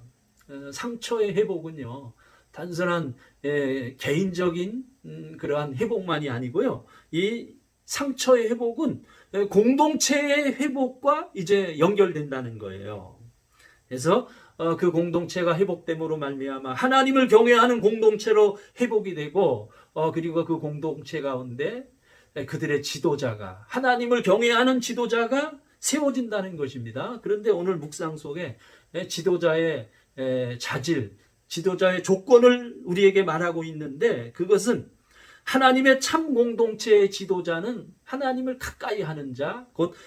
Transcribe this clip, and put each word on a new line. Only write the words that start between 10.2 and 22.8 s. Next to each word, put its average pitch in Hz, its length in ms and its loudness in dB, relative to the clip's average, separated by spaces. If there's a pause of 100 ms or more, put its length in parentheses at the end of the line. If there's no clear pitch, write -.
회복과 277 800 0
이제 185 460 0
연결된다는 151 800 2
거예요. 98 640 -12 (680)
그래서, 160 400 0 (300)
어, 165 180 0
그 180 160 2
공동체가 170 640 0
회복됨으로 165 640 -2
말미암아 135 560 -6
하나님을 262 540 4
경외하는 233 520 6
공동체로 214 800 4 (240)
회복이 208 320 -2
되고, 147 580 0 (220)
어, 160 180 0
그리고 165 320 -2
그 160 160 -2
공동체 147 600 -8
가운데, 135 680 -6 (480)
예, 139 100 -8
그들의 143 360 -2